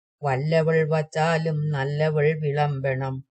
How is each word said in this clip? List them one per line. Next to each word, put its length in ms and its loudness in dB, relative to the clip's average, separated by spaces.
"വല്ലവൾ 640 2
വച്ചാലും 800 0
നല്ലവൾ 720 0
വിളമ്പണം" 920 -2